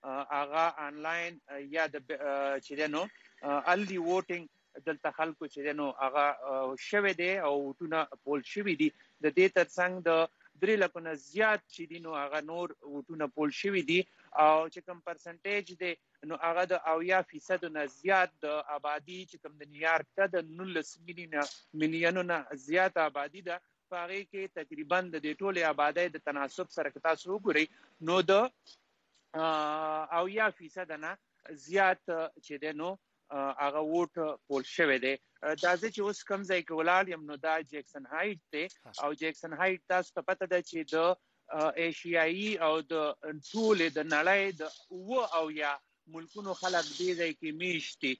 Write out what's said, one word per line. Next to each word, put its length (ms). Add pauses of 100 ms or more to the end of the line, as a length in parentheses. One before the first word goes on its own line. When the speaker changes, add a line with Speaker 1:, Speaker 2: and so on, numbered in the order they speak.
Speaker 1:
آه، 260
هغه 340 (220)
آنلاین، 600
آه، 100
یا 280
د 100
ب-، 240
آه، 380
چې 140
دی 140
نو، 160 (400)
آه، 240
ارلی 320
ووټینګ 500 (260)
دلته 360
خلکو 360
چې 200
دی 60
نو 180
هغه، 360 (140)
آه، 380
شوی 360
دی 240
او 160
ووټونه 440 (260)
پول 180
شوي 320
دي. 140 (340)
د 40
دې 200 (100)
ترڅنګ 360 (100)
د 80 (500)
درې 160
لکو 240
نه 140
زیات 460 (120)
چې 160
دي 100
نو 160
هغه 260
نور 420
ووټونه 440
پول 240
شوي 320
دي. 180 (320)
او 360
چې 180
کوم 140
پرسنټیج 680 (120)
دی 140 (320)
نو 120
هغه 280
د 80
اویا 500
فیصدو 460
نه 180
زیات 440 (120)
د 40 (200)
آبادي 600
چې 160
کوم 160
د 40
نیویارک 440 (100)
ته 100
د 180
نولس 560
میلیونه، 400 (340)
میلیونو 480
نه 320
زیات 420
آبادي 440
ده. 200 (300)
په 120
هغې 200 (100)
کې 220
تقریباً 460
د 240
دې 160
ټولې 220 (100)
آبادۍ 360
د 160
تناسب 460
سره 180
که 120
تاسو 380
وګورئ 280 (340)
نو 220
د، 100 (1040)
آه، 680 (160)
اویا 300
فیصده 460
نه 220 (320)
زیات 520 (420)
چې 180
دی 100
نو، 180 (400)
آه، 280
هغه 220
ووټ 340 (320)
پول 160
شوی 360
دی. 160 (280)
آه، 120
دا 220
زه 140
چې 100
اوس 240
کوم 180
ځای 200
کې 100
ولاړ 360
یم 160
نو 120
دا 240
جیکسن 460
هایټ 340 (120)
دی. 140 (180)
Speaker 2:
ها. 80 (100)
Speaker 1:
او 100
جیکسن 400
هایټ 340
تاسو 280
ته 80
پته 240
ده 160
چې 160 (160)
د، 20 (520)
آه، 280
ایشیایي 840
او 220
د 140 (560)
ټولې 460
د 40 (120)
نړۍ 300 (180)
د 20 (280)
اووه 340 (160)
اویا 320 (340)
ملکونو 480
خلک 300
دې 260 (100)
ځای 140
کې 180
میشت 480
دي. 200